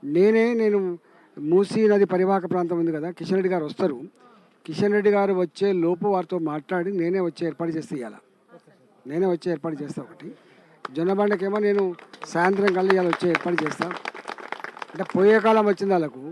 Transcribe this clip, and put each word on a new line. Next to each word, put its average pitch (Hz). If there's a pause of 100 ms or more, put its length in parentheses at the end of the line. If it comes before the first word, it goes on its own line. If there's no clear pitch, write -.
నేనే, 220
నేను 202 (400)
మూసీ 190
నది 202
పరివాహక 185
ప్రాంతం 175
ఉంది 165
కదా, 156
కిషన్ 175
రెడ్డి 185
గారు 165
వస్తారు, 147 (680)
కిషన్ 190
రెడ్డి 208
గారు 196
వచ్చే 185
లోపు 175
వారితో 185
మాట్లాడి 165
నేనే 175
వచ్చే 175
ఏర్పాటు 165
చేస్తే 156
ఇవ్వాల, 113 (920)
నేనే 160
వచ్చే 175
ఏర్పాటు 160
చేస్తా. 143
ఒకటి - (680)
జొన్నబండకేమో 196
నేను 202 (440)
సాయంత్రం 196
కల్లా 190
ఇవాళ 180
వచ్చే 170
ఏర్పాటు 170
చేస్తా. 151 (1040)
అంటే 180 (120)
పోయే 208
కాలం 220
వచ్చింది 196
వాళ్ళకు 139